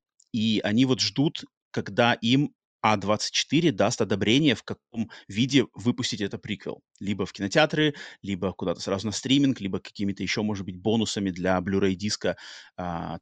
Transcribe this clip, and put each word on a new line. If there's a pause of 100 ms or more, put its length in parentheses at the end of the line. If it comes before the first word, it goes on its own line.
(320)
И
они
вот
ждут, (280)
когда
им (340)
А
двадцать
четыре
даст
одобрение,
в
каком (160)
виде
выпустить
это
приквел. (160)
Либо
в
кинотеатры, (280)
либо
куда-то
сразу
на
стриминг,
либо
какими-то
еще,
может
быть,
бонусами
для
Blu-ray
диска, (400)
а,